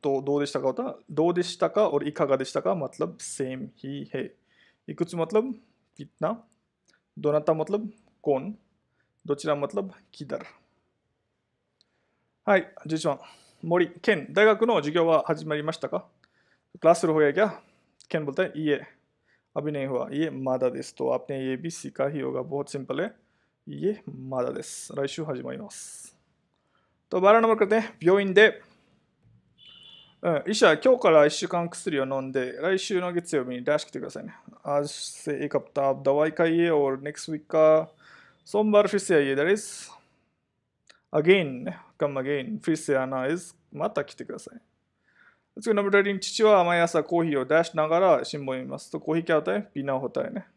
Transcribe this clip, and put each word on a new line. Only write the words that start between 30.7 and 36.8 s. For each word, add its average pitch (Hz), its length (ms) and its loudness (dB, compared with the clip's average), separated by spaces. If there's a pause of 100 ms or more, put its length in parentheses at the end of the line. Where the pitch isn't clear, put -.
今 151 220 6
日 247 80 -6
か 190 60 8
ら 156 160 10
一 151 40 6
週 175 180 -6
間 170 220 -2
薬 160 300 -4
を 135 60 0
飲 135 160 -4
ん 131 100 -8
で、 127 200 -2 (100)
来 190 160 0
週 190 240 -2
の 180 120 -4
月 175 220 -4
曜 135 80 2
日 127 60 -8
に 123 140 -8
出 147 140 2
し 151 60 -4
て - 60 -18
き - 40 -20
て - 60 -8
く - 40 -10
だ - 60 -10
さ - 120 -14
い - 40 -14
ね।" - 80 -16 (340)
आज 143 220 -2
से - 560 -8
एक 147 100 -6
हफ्ता - 260 -4
आप 139 200 0
दवाई 143 300 2
खाइए 170 380 2
और 139 320 2